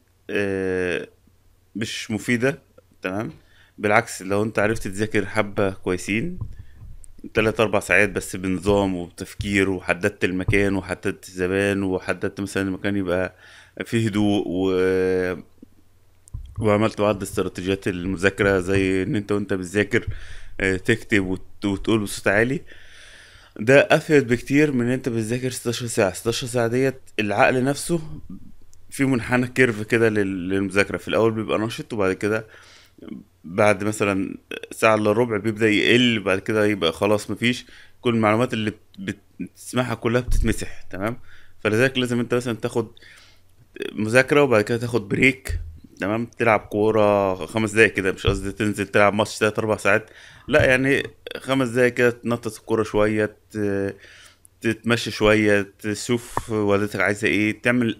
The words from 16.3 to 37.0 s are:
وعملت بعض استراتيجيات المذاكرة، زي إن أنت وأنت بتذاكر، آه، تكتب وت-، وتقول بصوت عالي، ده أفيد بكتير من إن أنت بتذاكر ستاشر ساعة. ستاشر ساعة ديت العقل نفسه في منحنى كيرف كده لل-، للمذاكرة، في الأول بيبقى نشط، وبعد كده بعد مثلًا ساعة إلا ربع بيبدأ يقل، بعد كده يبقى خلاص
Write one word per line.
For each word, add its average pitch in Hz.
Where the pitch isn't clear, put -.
وعملت 107
بعض 104
استراتيجيات 95
المذاكرة، 98
زي 95
إن 101
أنت 101
وأنت 104
بتذاكر، 101
آه، 95
تكتب -
وت-، -
وتقول 104
بصوت -
عالي، 117
ده 131
أفيد 151
بكتير 139
من 120
إن 120
أنت 127
بتذاكر 117
ستاشر 120
ساعة. 101
ستاشر 117
ساعة 117
ديت 131
العقل 107
نفسه 143
في -
منحنى 123
كيرف 120
كده 113
لل-، 98
للمذاكرة، 95
في -
الأول 104
بيبقى 107
نشط، 117
وبعد 98
كده 110
بعد 101
مثلًا 101
ساعة 110
إلا 107
ربع 113
بيبدأ 107
يقل، 107
بعد 95
كده 107
يبقى 90
خلاص 104